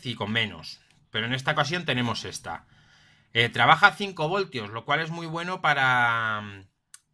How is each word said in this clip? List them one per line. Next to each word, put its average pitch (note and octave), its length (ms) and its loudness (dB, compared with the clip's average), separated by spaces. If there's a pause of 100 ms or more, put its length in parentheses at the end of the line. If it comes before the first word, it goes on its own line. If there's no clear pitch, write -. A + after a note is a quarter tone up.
y A#2+ 120 -6
con G#2+ 180 -4
menos, G#2 480 -4 (280)
pero A2+ 180 -4
en B2 60 -4
esta C3 180 -2
ocasión D#3 340 -2
tenemos B2 400 -2
esta. F2 400 -12 (680)
Eh, A#2 140 2
trabaja C3+ 400 6
a F#3+ 60 4
cinco E3 340 -4
voltios, D#3+ 440 -4
lo A2+ 120 -8
cual D3 160 0
es D#3+ 120 -4
muy E3+ 160 -8
bueno F3 340 -6
para, A2+ 1040 2 (480)